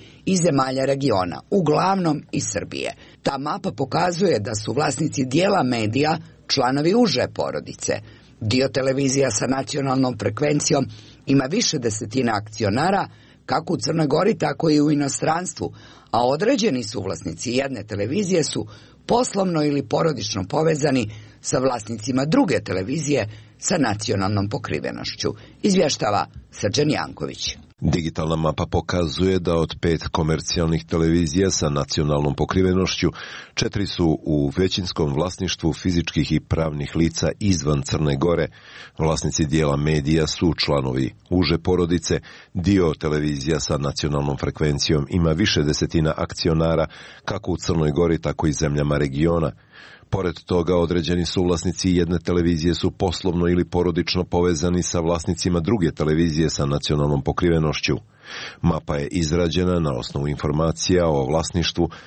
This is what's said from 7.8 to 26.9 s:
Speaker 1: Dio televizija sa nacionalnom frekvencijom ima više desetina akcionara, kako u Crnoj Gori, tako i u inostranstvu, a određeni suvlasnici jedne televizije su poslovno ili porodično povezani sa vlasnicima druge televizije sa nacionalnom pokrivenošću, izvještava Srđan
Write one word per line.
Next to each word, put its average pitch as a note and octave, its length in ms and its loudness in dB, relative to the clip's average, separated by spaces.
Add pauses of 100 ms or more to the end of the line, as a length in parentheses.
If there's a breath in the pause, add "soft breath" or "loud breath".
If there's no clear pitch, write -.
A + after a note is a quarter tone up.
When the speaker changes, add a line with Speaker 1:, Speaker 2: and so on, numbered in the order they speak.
Speaker 1:
Dio B2+ 280 2
televizija C3+ 640 2
sa B2 160 -2
nacionalnom C3 720 0
frekvencijom C#3+ 680 2 (400 loud breath)
ima C3+ 240 4
više A3 280 0
desetina A#2 560 -2
akcionara, B2 760 0 (400 loud breath)
kako D#3+ 240 -2
u D#3 40 0
Crnoj D#3 300 0
Gori, E3 320 2
tako D3+ 320 0
i D3 100 6
u D3 100 4
inostranstvu, D3+ 840 -2 (380 loud breath)
a A#2 160 2
određeni F3+ 560 2
suvlasnici F#2+ 680 -6
jedne C3 300 -2
televizije D#3 640 0
su - 220 -6 (400 loud breath)
poslovno F#3+ 580 0
ili C#3+ 240 0
porodično C#3 600 -2
povezani C#3+ 640 0 (300 loud breath)
sa - 180 -2
vlasnicima B2+ 680 -2
druge D#3+ 360 2
televizije B2 680 -2 (300 loud breath)
sa - 200 -2
nacionalnom G#2 680 0
pokrivenošću, C2 800 -6 (340 loud breath)
izvještava C#3 640 2 (240)
Srđan C3+ 400 0